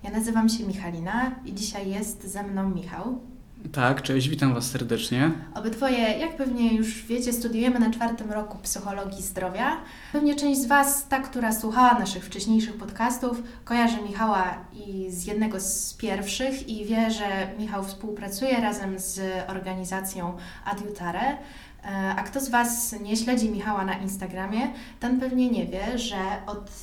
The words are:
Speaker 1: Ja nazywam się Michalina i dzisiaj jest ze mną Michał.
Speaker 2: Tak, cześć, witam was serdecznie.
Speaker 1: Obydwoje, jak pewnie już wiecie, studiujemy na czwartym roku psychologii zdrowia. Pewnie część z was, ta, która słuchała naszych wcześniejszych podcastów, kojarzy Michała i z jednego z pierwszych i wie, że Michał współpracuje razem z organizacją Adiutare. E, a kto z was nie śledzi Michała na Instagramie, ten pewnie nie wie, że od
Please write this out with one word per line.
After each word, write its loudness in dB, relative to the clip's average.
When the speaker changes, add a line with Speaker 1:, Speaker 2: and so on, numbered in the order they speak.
Speaker 1:
Ja -8
nazywam 4
się 2
Michalina -2
i -8
dzisiaj -4
jest -6
ze -4
mną 0
Michał. -4
Speaker 2:
Tak, 4
cześć, 2
witam 4
was -2
serdecznie. 2
Speaker 1:
Obydwoje, 0
jak 2
pewnie 4
już 0
wiecie, 0
studiujemy 2
na 6
czwartym -2
roku -4
psychologii -6
zdrowia. -2
Pewnie 4
część 2
z 0
was, 6
ta, 2
która 0
słuchała 6
naszych -2
wcześniejszych 2
podcastów, -2
kojarzy 4
Michała 2
i -6
z -6
jednego 0
z -2
pierwszych -2
i -6
wie, 2
że 0
Michał -4
współpracuje -2
razem 0
z -6
organizacją -4
Adiutare. -2
E, 0
a -2
kto -2
z -2
was 2
nie 0
śledzi 2
Michała 0
na 0
Instagramie, -4
ten 2
pewnie 4
nie 2
wie, -2
że -2
od -8